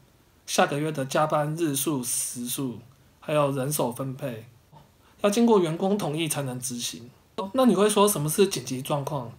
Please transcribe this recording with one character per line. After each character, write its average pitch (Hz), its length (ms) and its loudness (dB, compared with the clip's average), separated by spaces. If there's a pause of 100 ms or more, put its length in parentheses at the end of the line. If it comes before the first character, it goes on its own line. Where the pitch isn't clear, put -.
(460)
下 185 200 2
个 151 120 -4
月 156 140 -2
的 147 120 -4
加 156 220 2
班 151 300 0
日 165 180 0
数、 135 300 -2
时 - 420 -6
数， 123 320 -6 (400)
还 - 140 -8
有 147 180 2
人 135 220 -4
手 139 180 -2
分 135 240 -8
配， 120 320 -10 (760)
要 202 60 4
经 233 160 4
过 226 140 6
员 165 180 2
工 196 220 0
同 160 180 -2
意 165 120 -2
才 147 140 -2
能 127 180 -6
执 120 180 -8
行。 117 320 -10 (420)
那 262 120 2
你 220 100 6
会 208 160 4
说 208 180 6
什 202 120 0
么 151 80 0
是 190 180 4
紧 139 180 -4
急 127 160 -6
状 143 240 -2
况？ 131 340 -6